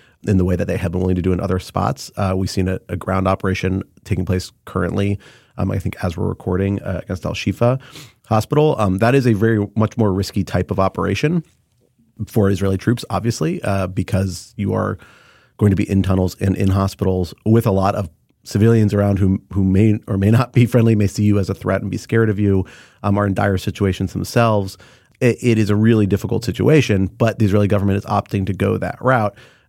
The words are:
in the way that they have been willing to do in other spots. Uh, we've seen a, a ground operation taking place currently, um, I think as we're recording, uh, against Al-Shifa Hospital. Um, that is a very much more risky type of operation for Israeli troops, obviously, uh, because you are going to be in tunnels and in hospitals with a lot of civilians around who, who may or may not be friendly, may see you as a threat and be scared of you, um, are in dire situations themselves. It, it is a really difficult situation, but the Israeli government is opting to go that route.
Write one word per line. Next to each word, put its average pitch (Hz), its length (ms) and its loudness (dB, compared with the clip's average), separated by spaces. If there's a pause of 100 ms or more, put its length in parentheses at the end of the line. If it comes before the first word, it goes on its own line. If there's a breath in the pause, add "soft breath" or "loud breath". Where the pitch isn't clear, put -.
(260 loud breath)
in 101 100 2
the 90 80 2
way 92 100 0
that 87 120 -2
they 90 100 -4
have 85 160 -6
been 92 80 -4
willing 92 160 0
to 90 60 -4
do 92 100 0
in 87 80 -2
other 90 180 -4
spots. - 580 -6
Uh, 95 200 -2
we've 95 140 -4
seen 95 180 -2
a, 92 100 -4 (120)
a 90 60 -6
ground 92 300 -2
operation 95 560 -2 (220)
taking 92 220 -4
place 92 260 -4 (140)
currently, 98 520 -2 (380 loud breath)
um, 98 140 -4
I 98 80 -4
think - 260 -8
as 87 100 -4
we're 95 140 -4
recording, 95 540 -2
uh, 90 220 -6
against 95 200 -10
Al-Shifa 117 560 -2 (460 loud breath)
Hospital. 147 520 2
Um, 95 200 0
that 113 160 4
is 131 120 4
a 120 60 4
very 107 340 2 (100)
much 110 200 0
more 107 160 2
risky 98 320 -2
type - 260 -2
of 95 80 -2
operation 98 640 0 (840)
for 98 240 2
Israeli 98 260 0
troops, - 320 -2
obviously, 120 540 -4
uh, 98 240 -2
because 92 720 -4
you 101 160 -2
are 101 240 -4 (580 loud breath)
going 104 140 4
to 95 60 2
be 95 120 0
in 98 140 2
tunnels 92 380 0
and 98 160 0
in 98 120 0
hospitals 95 640 0 (120)
with 113 200 4
a 113 60 2
lot 95 240 2
of 98 160 -6 (320)
civilians 107 500 4
around 101 260 2
who, 95 220 2 (120)
who 98 100 -2
may 95 460 4
or 98 100 -2
may 98 120 4
not 120 220 2
be 117 140 4
friendly, 113 300 4
may 104 100 2
see 107 160 -2
you 104 160 4
as 98 100 -2
a 92 60 -2
threat 98 260 -2
and 95 120 -6
be - 40 -6
scared 113 320 0
of 101 120 -2
you, 98 240 2 (400 loud breath)
um, 101 120 2
are 101 100 2
in 98 80 0
dire 101 220 0
situations 95 580 -2
themselves. 101 640 0 (440 soft breath)
It, 120 200 2
it 120 180 2
is 104 120 0
a 104 60 2
really 107 300 4
difficult 98 380 -2
situation, 120 600 2
but 113 320 -2
the 113 60 2
Israeli 104 240 2
government 98 300 0
is 101 80 -8
opting 98 400 -2
to 104 60 -4
go 98 260 -2
that 92 220 -8
route. 113 360 0 (320 loud breath)